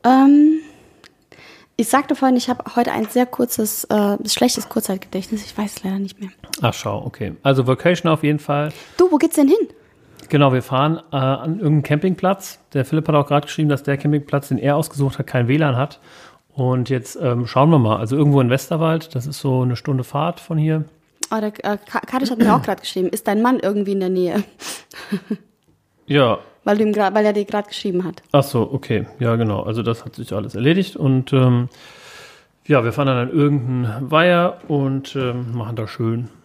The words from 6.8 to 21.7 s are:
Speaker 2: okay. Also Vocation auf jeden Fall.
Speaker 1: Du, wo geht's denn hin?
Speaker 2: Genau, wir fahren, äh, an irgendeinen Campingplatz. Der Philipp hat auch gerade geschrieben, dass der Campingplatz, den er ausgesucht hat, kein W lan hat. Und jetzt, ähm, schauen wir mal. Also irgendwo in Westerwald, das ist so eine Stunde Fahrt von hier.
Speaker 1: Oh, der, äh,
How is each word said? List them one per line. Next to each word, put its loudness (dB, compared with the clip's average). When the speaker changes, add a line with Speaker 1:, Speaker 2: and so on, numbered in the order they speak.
Speaker 2:
okay. -10
Also 4
Vocation 2
auf 0
jeden 2
Fall. -4
Speaker 1:
Du, 4
wo 2
geht's 2
denn 4
hin? 6
Speaker 2:
Genau, 6
wir 0
fahren, 0
äh, -8
an -2
irgendeinen 2
Campingplatz. -2
Der 0
Philipp -2
hat 0
auch 2
gerade 0
geschrieben, -2
dass 0
der -2
Campingplatz, -2
den -2
er 0
ausgesucht -2
hat, -6
kein 0
W 2
lan 2
hat. -4
Und 0
jetzt, -6
ähm, -2
schauen 2
wir 6
mal. 2
Also -2
irgendwo 4
in 2
Westerwald, -2
das -6
ist -10
so 0
eine 0
Stunde -4
Fahrt -4
von -6
hier. 0
Speaker 1:
Oh, -2
der, -4
äh, -2